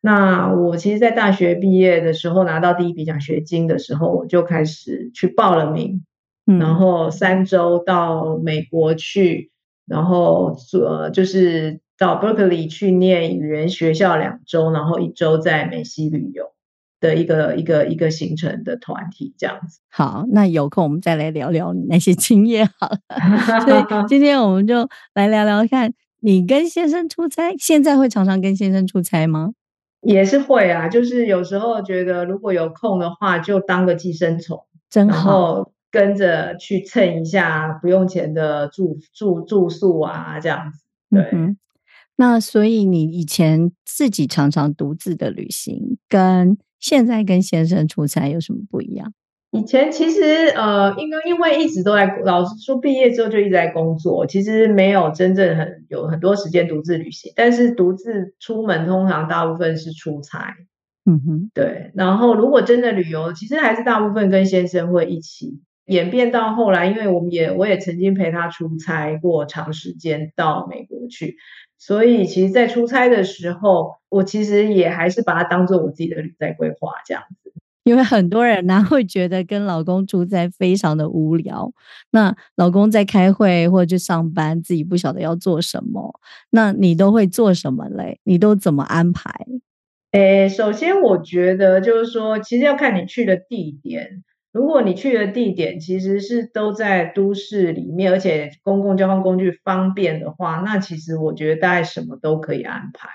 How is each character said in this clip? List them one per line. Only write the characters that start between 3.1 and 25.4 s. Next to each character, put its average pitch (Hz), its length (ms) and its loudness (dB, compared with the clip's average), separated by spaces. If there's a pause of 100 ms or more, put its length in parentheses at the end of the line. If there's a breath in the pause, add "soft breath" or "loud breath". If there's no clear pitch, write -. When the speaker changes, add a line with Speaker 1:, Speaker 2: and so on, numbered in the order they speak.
Speaker 1:
学 147 200 -6
金 165 260 -2
的 165 120 0
时 - 160 -8
候， 160 180 -2
我 - 140 -4
就 175 160 2
开 165 220 -2
始 - 480 -10
去 - 140 -4
报 190 300 2
了 156 160 0
名， 185 320 -6 (420)
Speaker 2:
嗯。 190 140 6
Speaker 1:
然 160 160 2
后 175 340 2
三 190 340 0
周 175 360 2
到 165 560 -2
美 156 260 -4
国 160 320 0
去， 165 560 -2 (360)
然 160 180 -2
后， 175 520 2 (180)
呃， 156 360 -2
就 190 140 2
是 170 560 0 (180)
到 190 220 0
Berkeley 185 500 0
去 190 220 -2
念 180 440 2
语 151 180 -6
言 156 140 -4
学 170 240 -2
校 170 240 2
两 165 300 -4
周， 160 240 0
然 151 160 -2
后 170 140 -2
一 170 100 -4
周 160 260 0
在 160 300 0
美 170 160 -8
西 156 260 -6
旅 - 240 -6
游 - 120 -10 (560)
的 160 160 2
一 165 80 0
个， 156 320 0
一 165 80 -4
个， 156 220 2
一 160 100 -4
个 160 160 0
行 156 240 -6
程 156 260 -6
的 - 140 -8
团 - 340 -12
体 - 260 -14
这 - 120 -8
样 - 180 -10
子。 - 140 -20 (100)
Speaker 2:
好， - 400 -2
那 208 160 4
有 156 220 0
空 170 160 0
我 151 40 -2
们 151 120 -4
再 170 160 -2
来 156 160 -4
聊 151 180 -6
聊 165 220 -2
你 90 160 -6
那 165 100 2
些 180 160 2
经 208 320 4
验 220 320 2
好 - 100 -4
了。 196 100 -6 (200)
Speaker 1:
<laughs> 226 480 2
Speaker 2:
所 214 100 6
以 208 300 0
今 277 140 4
天 285 200 4
我 202 140 2
们 196 100 2
就 240 240 0 (260 loud breath)
来 202 120 2
聊 214 180 2